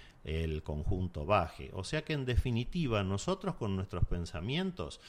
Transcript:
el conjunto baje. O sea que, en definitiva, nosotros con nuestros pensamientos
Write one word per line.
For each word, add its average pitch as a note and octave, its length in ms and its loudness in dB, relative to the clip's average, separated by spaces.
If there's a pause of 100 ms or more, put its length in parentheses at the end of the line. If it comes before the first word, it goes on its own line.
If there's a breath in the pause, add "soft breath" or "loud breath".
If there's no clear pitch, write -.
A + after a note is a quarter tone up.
(240 loud breath)
el D#2 400 -2
conjunto F2 640 -2
baje. E2 460 0
O F#2 100 -4
sea D3+ 200 -4
que, D#3 100 -2
en C#3 120 -2
definitiva, B2 800 2
nosotros D#3+ 540 0
con G2+ 180 -2
nuestros F#2 300 4
pensamientos F2+ 1040 -2